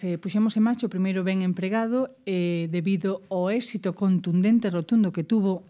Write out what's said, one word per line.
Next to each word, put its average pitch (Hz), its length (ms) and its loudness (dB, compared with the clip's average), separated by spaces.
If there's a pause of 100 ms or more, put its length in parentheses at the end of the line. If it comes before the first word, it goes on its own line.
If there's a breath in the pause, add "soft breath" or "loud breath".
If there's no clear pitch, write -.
eh, 175 80 -2
puxemos 208 400 0
en 214 80 4
marcha 240 240 2
o 185 80 -6
primeiro 185 320 0
Ben 190 160 0
Empregado, 220 800 -2
eh, 175 480 -2
debido 190 640 -2
ao 180 160 0
éxito 208 480 -4
contundente, 190 720 2
rotundo 180 400 2
que 160 160 -4
tuvo, 196 420 0